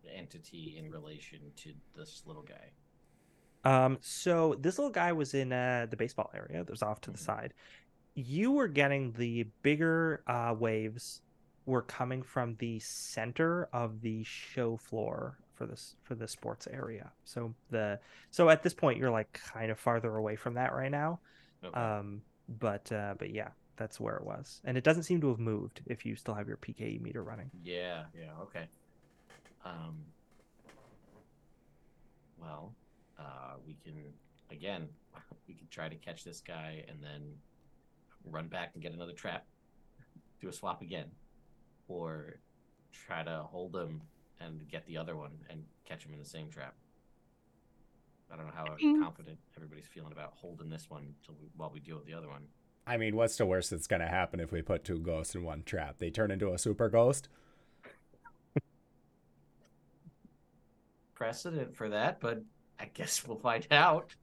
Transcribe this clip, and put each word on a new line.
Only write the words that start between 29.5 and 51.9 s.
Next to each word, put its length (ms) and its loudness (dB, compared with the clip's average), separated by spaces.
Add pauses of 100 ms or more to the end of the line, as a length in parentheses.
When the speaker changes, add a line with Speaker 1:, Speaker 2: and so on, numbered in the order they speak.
Speaker 1:
Um, 320 -8 (2500)
well, 340 -12 (460)
uh, 360 -14 (120)
we 160 -16
can, 100 -16 (560)
again, 380 -8 (260)
<laughs> 340 -20
we 60 -18
can 160 -20
try 200 -8
to 60 -10
catch 280 -12
this 180 -14
guy 460 -10
and 160 -16
then 180 -12 (1080)
run 180 -6
back 260 -6
and 80 -14
get 120 -8
another 200 -10
trap, 320 -8 (960)
do 80 -10
a 40 -10
swap 280 -6
again, 260 -8 (800)
or 520 -8 (520)
try 320 -6
to 260 -4
hold 260 -8
him 260 -6 (380)
and 300 -12
get 160 -10
the 120 -8
other 180 -6
one 160 -12 (180)
and 140 -12 (220)
catch 200 -14
him 80 -16
in 60 -14
the 60 -16
same 240 -12
trap. 240 -12 (1600)
I 40 -12
don't 120 -10
know 80 -10
how 100 -6
Speaker 3:
I 100 -6
mean 260 2
Speaker 1:
confident 360 -8 (180)
everybody's 320 -16
feeling 240 -16
about 240 -12
holding 340 -14
this 200 -12
one 240 -14 (120)
till 140 -20
we, 160 -20
while 180 -8
we 60 -14
deal 160 -14